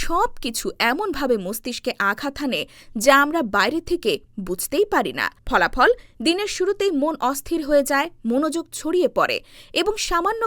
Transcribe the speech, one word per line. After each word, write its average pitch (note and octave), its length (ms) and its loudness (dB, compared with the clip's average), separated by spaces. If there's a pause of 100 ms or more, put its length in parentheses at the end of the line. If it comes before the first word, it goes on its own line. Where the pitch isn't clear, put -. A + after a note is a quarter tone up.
সব F#4+ 240 2 (140)
কিছু - 220 -6 (260)
এমনভাবে C#4 440 0 (100)
মস্তিষ্কে A#3 460 -6 (200)
আঘাত C#4 300 -4
হানে, A3+ 200 -2 (340)
যা A#3 180 4 (100)
আমরা D#4 180 0 (140)
বাইরে A3 240 2 (100)
থেকে E4+ 220 0 (360)
বুঝতেই C#4 460 0
পারি C4 260 2
না। G#2 60 0 (240)
ফলাফল, A#3 400 4 (360)
দিনের F#4 320 0
শুরুতেই G4 340 0 (100)
মন D#4 140 0 (160)
অস্থির D#4 360 -4
হয়ে C#4+ 240 6
যায়, C#4+ 160 0 (240)
মনোযোগ D4+ 340 0 (140)
ছড়িয়ে E4 380 2
পড়ে C3 200 0 (440)
এবং G4+ 120 0 (140)
সামান্য F#4+ 400 0